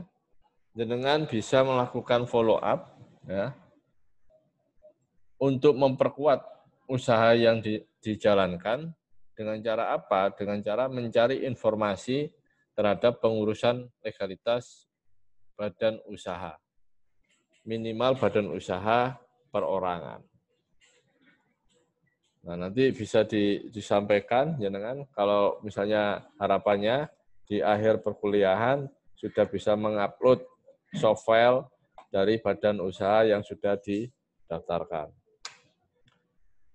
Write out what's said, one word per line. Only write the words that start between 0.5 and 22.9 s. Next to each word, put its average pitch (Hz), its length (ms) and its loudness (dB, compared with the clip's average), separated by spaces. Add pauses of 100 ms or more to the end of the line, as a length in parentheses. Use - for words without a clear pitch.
jenengan 127 560 -2
bisa 123 320 2
melakukan 123 640 0
follow 117 320 2
up - 400 -2 (320)
ya, 98 240 -4 (1800)
untuk 135 400 2
memperkuat 135 640 2 (480)
usaha 117 480 4
yang 117 240 4
di-, 107 240 -4 (160)
dijalankan. 104 960 0 (360)
Dengan 107 320 -8
cara 110 340 -2
apa? 98 400 0
Dengan 104 240 -4
cara 107 240 -2
mencari 123 640 0
informasi 110 800 -2 (480)
terhadap 107 420 2
pengurusan 113 720 -2 (160)
legalitas 107 800 -6 (720)
badan 110 480 -2
usaha. 90 560 -10 (1040)
Minimal 113 560 -2
badan 101 320 0
usaha 110 640 0 (320)
perorangan. 87 720 -4 (2250)
Nah, 87 100 -10
nanti 101 380 0